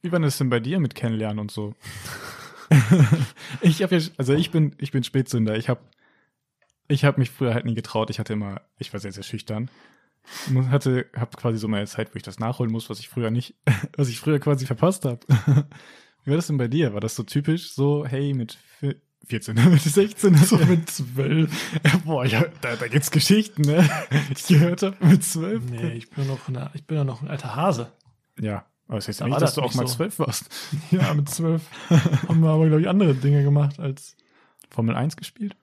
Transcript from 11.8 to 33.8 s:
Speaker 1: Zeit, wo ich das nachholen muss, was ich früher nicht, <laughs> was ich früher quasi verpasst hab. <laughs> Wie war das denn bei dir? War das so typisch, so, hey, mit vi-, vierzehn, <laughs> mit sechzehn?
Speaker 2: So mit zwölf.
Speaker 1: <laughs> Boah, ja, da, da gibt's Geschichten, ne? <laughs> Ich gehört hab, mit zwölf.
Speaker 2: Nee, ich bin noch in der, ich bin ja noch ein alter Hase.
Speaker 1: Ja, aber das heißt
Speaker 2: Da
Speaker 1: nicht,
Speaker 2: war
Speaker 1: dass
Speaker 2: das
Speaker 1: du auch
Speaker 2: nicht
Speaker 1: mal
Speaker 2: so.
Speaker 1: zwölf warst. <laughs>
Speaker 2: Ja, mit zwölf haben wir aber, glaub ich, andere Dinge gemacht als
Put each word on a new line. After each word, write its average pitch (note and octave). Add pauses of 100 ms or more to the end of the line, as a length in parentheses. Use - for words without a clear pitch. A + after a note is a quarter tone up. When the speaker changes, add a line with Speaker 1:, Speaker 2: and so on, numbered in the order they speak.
Speaker 1:
Zeit, -
wo -
ich G2+
das F#2+
nachholen A2+
muss, A2+
was G#2+
ich -
früher A2+
nicht, A#2+ (200)
<laughs> -
was C#3
ich A#2
früher D3+
quasi C#3
verpasst E3+
hab. A#2+
<laughs> -
Wie C3+
war D3
das E3+
denn D3+
bei B2
dir? C3
War G#2
das A2
so B2
typisch, D#3
so, C#3+
hey, C#3
mit A#2+ (240)
vi-, C#3 (280)
vierzehn, A2+
<laughs> B2
mit D3+
sechzehn? G3
Speaker 2:
So D3
mit E3
zwölf. C#3 (340)
Speaker 1:
<laughs> D#3+
Boah, C#3+
ja, A2+ (160)
da, A#2+
da A#2
gibt's C#3
Geschichten, G3+
ne? D3 (220)
<laughs> C#3+
Ich -
gehört F3
hab, -
mit F3+
zwölf. F#3+
Speaker 2:
Nee, A#2
ich A#2
bin C#3
noch C3+
in B2+
der, C3+
ich D3
bin D#3+
ja C#3+
noch C3
ein C#3+
alter C3
Hase. C3+ (440)
Speaker 1:
Ja, G#2 (240)
aber A#2
das G2
heißt G#2+
Speaker 2:
Da B2+
Speaker 1:
nicht, B2
Speaker 2:
war D3
Speaker 1:
dass D#3
Speaker 2:
das -
Speaker 1:
du D3
auch B2+
Speaker 2:
nicht A2+
Speaker 1:
mal B2+
Speaker 2:
so. B2
Speaker 1:
zwölf E3
warst. C#3 (220)
<laughs> D3
Speaker 2:
Ja, D#3+
mit D3
zwölf E3 (280)
haben E3
wir D#3+
aber, D#3
glaub D#3
ich, F3+
andere F3+
Dinge C#3+
gemacht C#3+
als C#3 (520)